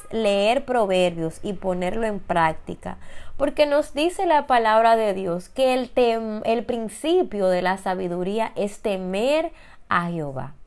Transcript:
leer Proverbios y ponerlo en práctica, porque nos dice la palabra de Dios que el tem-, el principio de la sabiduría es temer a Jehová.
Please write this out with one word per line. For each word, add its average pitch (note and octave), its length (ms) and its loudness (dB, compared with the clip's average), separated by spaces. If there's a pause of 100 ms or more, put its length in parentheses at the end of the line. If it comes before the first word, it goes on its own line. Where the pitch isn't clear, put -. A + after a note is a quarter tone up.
leer A3 560 2
Proverbios F3+ 760 2
y G3+ 100 -4
ponerlo F#3 540 -2
en G3+ 120 -2
práctica, E3 800 -2 (400)
porque C#4+ 300 2
nos D4 260 0
dice F4 320 0
la D4 220 2
palabra A3+ 480 6
de G#3+ 180 2
Dios F3+ 360 -4
que C4 260 2
el B3+ 180 -4
tem-, A3+ 520 0
el A3+ 200 0
principio A3+ 840 0
de F3+ 120 2
la F#3 160 0
sabiduría F#3 800 -2
es G3+ 240 -4
temer A3 720 -2 (380)
a F3 200 0
Jehová. C#3+ 460 -8 (120)